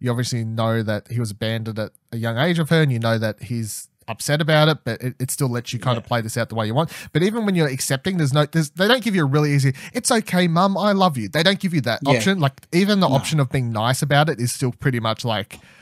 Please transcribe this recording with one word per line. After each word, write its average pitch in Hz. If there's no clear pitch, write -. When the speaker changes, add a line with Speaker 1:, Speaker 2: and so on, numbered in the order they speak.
Speaker 1:
you 123
obviously 120
know 113
that 104
he 120
was 113
abandoned 110
at 107
a 117
young 117
age 170
of 156
her, 165
and 147
you 120
know 113
that 110
he's 110
upset 147
about 156
it, 151
but 113
it, 123
it 127
still 139
lets 120
you 117
kind 120
of 107
Speaker 2:
Yeah. -
Speaker 1:
play 120
this 110
out 113
the 113
way 113
you 107
want. 156
But 156
even 220
when 202
you're 160
accepting, 135
there's 143
no, 151
there's, 160
they 190
don't 240
give 214
you 170
a -
really 147
easy, 135
"It's -
okay, 180
Mum, 180
I 202
love 185
you." 101
They 156
don't 196
give 180
you 147
that 110
Speaker 2:
Yeah. 139
Speaker 1:
option. 190
Like, 139
even 196
the 170
Speaker 2:
No. 135
Speaker 1:
option 147
of 127
being 123
nice 113
about 147
it 113
is 120
still 123
pretty 127
much 110
like, 107